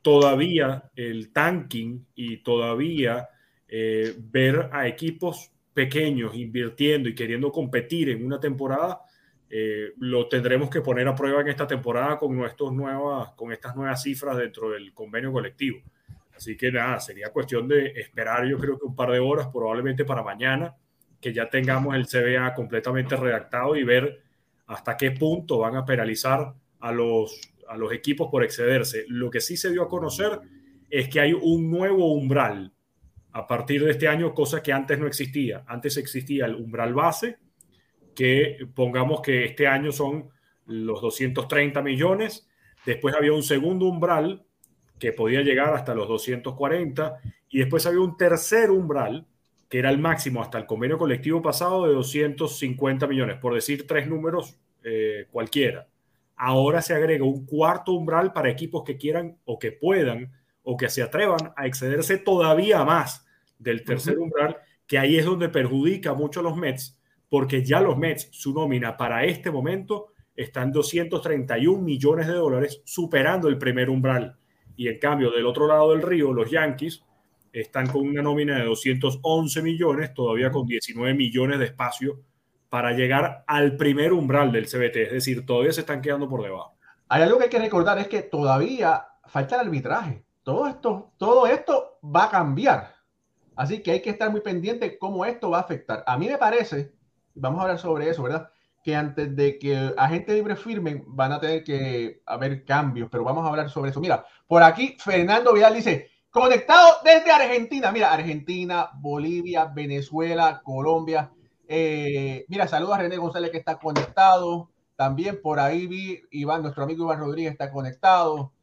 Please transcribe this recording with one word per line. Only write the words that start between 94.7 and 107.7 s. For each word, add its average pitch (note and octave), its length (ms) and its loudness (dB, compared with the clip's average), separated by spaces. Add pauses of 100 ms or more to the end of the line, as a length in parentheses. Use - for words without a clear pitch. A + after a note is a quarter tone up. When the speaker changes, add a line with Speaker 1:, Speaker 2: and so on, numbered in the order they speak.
Speaker 2:
cómo F#3+ 260 -4
esto A3+ 260 -4
va E3+ 80 2
a F#3 40 0
afectar. C3 440 -8
A B2+ 120 0
mí F#3 100 -2
me C#4+ 80 -2
parece, G#3+ 560 0 (420)
vamos C#3 260 -4
a - 20 -2
hablar F#3 160 -2
sobre D#3+ 320 -2
eso, E3 120 -4
¿verdad? D#3+ 280 -4 (340)
Que D3+ 100 -2
antes D3 400 -4
de C#3+ 240 2
que C3+ 380 -2
agentes E3 380 0
libres G#3+ 260 0
firmen, E3 460 -6
van C3 260 0
a D3 80 -4
tener D#3+ 240 -2
que C3 640 -4
haber C3+ 380 -6
cambios, C3+ 460 0
pero A#2 140 -4
vamos D3+ 200 -2
a D#3+ 40 0
hablar D3+ 220 -4
sobre C#3 200 -4
eso. C#3 100 -6
Mira, D#3+ 240 0 (220)
por E3+ 160 8
aquí G3 380 6
Fernando G3+ 520 4
Vidal G#3+ 220 8
dice, G#3 360 -2 (200)
"Conectado D#4 760 10
desde D#4+ 280 10
Argentina." B3 580 4